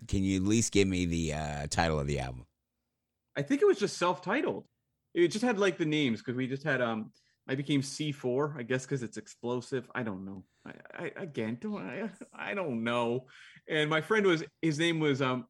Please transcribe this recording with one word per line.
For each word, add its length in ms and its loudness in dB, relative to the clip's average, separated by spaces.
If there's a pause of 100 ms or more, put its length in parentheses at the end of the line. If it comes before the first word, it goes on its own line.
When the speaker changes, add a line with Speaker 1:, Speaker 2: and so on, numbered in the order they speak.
Speaker 1:
can 160 0
you 140 4
at 60 0
least 300 2
give 140 8
me 180 2
the, 280 0
uh, 360 -4
title 300 2
of 80 -2
the 120 0
album? 280 -8 (880)
Speaker 2:
I 80 -2
think 180 0
it 40 6
was 120 6
just 200 -2
self-titled. 680 0 (480)
It 140 4
just 180 0
had, 140 2
like, 180 2
the 80 0
names, 360 2
'cause 120 -6
we 140 -2
just 160 -6
had, 180 0
um, 300 -2 (360)
I 60 -2
became 300 0
C 280 -4
four, 460 -2
I 60 -6
guess, 220 -2
'cause 180 -4
it's 140 -8
explosive. 760 -6
I 80 -4
don't 240 -6
know. 200 -12 (200)
I, 80 -14 (220)
I, 220 -8
again, 440 -6
don't, 160 -6
I, 320 -6 (240)
I 220 -8
don't 280 -4
know. 440 0 (420)
And 180 2
my 140 2
friend 240 2
was, 180 4 (200)
his 160 2
name 200 2
was, 220 4
um, 280 0